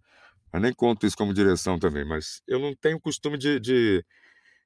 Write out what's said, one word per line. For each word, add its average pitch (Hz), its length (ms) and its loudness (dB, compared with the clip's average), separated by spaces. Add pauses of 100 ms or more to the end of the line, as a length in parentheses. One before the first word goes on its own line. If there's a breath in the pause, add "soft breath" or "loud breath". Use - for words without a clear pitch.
(520 soft breath)
Mas 87 100 -4
nem 123 120 0
conto 117 320 0
isso 101 100 0
como 101 180 -2
direção 92 460 2
também, 76 240 -2
mas 78 440 -8
eu 127 120 -2
não 139 160 -4
tenho 160 240 -2
costume 147 380 -6
de, 139 220 0
de, 110 440 2 (640 soft breath)